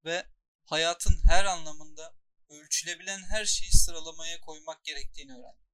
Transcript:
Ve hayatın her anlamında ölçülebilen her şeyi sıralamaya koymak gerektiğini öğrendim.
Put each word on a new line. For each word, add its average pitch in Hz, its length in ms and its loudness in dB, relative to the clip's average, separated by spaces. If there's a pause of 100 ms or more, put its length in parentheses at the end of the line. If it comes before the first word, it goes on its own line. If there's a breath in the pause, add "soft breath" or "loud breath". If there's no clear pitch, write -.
Ve 170 220 -8 (380)
hayatın 165 640 0
her 190 160 8
anlamında 160 720 -8 (320)
ölçülebilen 170 760 -10
her 214 220 -2
şeyi - 280 0
sıralamaya 165 680 2
koymak 156 440 -16
gerektiğini 139 480 -12
öğrendim. 123 420 -20